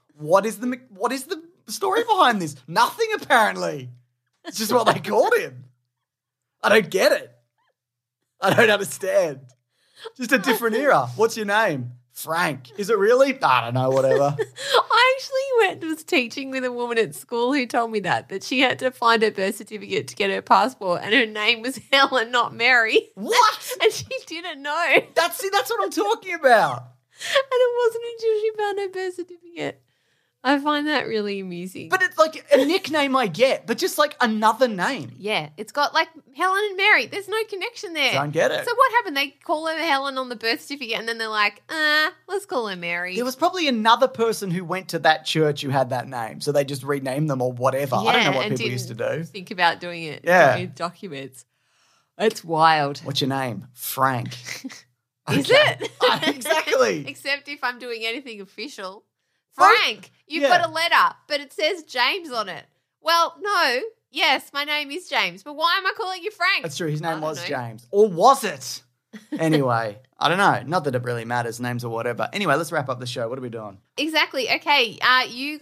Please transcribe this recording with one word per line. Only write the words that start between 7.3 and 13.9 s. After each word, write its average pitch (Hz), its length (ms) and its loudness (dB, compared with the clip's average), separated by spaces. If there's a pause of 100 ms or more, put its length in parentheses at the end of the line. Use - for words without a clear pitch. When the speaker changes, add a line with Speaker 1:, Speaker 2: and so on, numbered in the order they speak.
Speaker 1:
I 196 140 4
don't 226 160 6
understand. 190 720 0 (760)
Just 240 160 -8
a 254 60 6
different 226 380 0
era. 196 400 2
"What's 226 200 0
your 214 100 -4
name?" 185 480 0 (180)
"Frank." 160 640 -4
"Is 202 120 -4
it 226 80 4
really?" 254 440 4
"I 131 220 4
don't 120 100 -4
know, 131 160 2